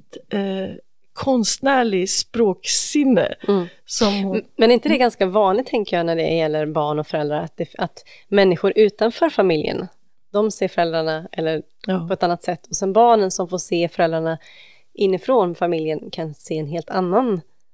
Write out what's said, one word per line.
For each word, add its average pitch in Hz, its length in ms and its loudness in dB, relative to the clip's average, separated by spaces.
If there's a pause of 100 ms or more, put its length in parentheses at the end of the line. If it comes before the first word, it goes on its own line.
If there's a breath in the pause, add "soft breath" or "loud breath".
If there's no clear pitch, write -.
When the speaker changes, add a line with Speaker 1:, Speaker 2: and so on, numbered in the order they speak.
(300)
Speaker 1:
eh, 196 380 -4 (440)
konstnärlig 233 1000 0
språksinne - 1200 0 (140)
Speaker 2:
Mm. 190 180 2 (180 loud breath)
Speaker 1:
som 202 400 0
hon 190 120 -4
Speaker 2:
M-, - 80 -4 (120)
men 233 140 4
är 247 40 8
inte 262 140 0
det 302 100 2
ganska 226 280 2
vanligt, 202 400 2
tänker 254 300 -4
jag, 170 100 0
när 165 100 0
det 160 180 0
gäller 156 320 0
barn 151 320 -2
och 151 80 -6
föräldrar, 151 360 -4
att 165 140 -12
det, 170 120 -6 (100)
att - 260 -8 (240 soft breath)
människor 190 480 4
utanför 220 540 2
familjen, 180 560 0 (460)
de 208 180 0
ser 190 180 -2
föräldrarna 160 640 -2
eller 160 300 -2 (240)
Speaker 1:
Ja. 180 220 -2
Speaker 2:
på 196 40 -2
ett 180 100 -2
annat 175 200 -2
sätt, - 280 -6
och - 60 -6
sen 190 160 -2
barnen 214 380 6
som 180 180 -6
får 175 100 -6
se 170 300 -2
föräldrarna 160 500 -2 (560 soft breath)
inifrån 185 600 0
familjen 156 560 -4
kan 160 240 -8
se - 240 -8
en 151 80 -6
helt 160 240 -8
annan 190 500 0 (340)